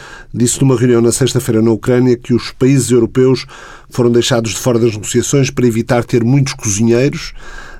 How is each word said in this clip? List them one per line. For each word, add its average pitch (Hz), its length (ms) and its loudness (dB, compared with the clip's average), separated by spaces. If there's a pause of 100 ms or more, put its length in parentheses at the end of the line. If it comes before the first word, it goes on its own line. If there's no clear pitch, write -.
(320)
disse 120 280 -2
numa 135 160 4
reunião 117 240 2
na 117 100 4
sexta-feira 117 520 0
na 113 80 4
Ucrânia 123 460 2
que 120 180 -4
os - 180 -4
países 131 380 0
europeus 127 560 2 (440)
foram 120 220 0
deixados 117 400 0
de - 60 -10
fora 120 200 0
das 113 140 2
negociações 123 580 -2
para 123 160 0
evitar 117 380 0
ter 120 180 0
muitos 135 300 0
cozinheiros. 120 800 0 (480)